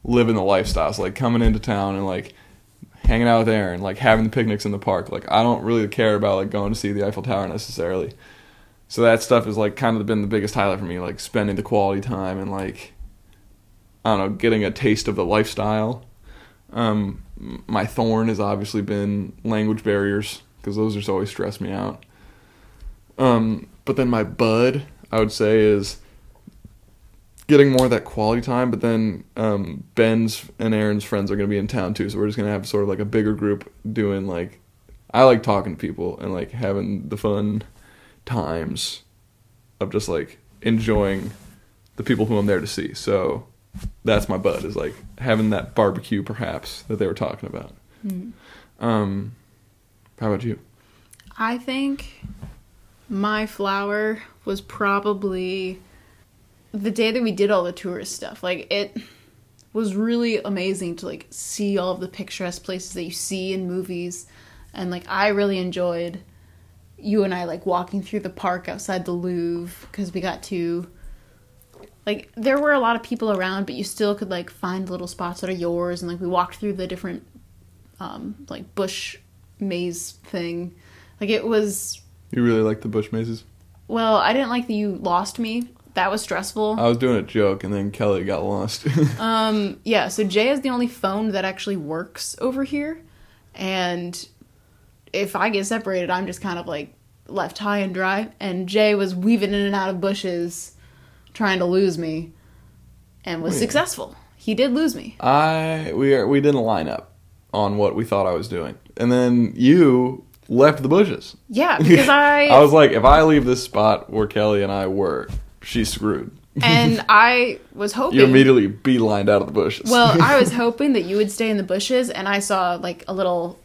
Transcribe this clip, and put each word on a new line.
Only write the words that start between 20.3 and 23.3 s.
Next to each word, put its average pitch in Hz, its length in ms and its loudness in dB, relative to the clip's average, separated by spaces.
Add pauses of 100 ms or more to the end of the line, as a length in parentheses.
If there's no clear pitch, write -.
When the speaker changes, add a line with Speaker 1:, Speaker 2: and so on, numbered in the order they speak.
Speaker 1:
'cause 101 140 -8
those 107 200 0
just 101 140 -6
always 98 200 -2
stress - 320 -8
me 92 100 -6
out. 98 320 -8 (1120)
Um, 113 500 2 (180)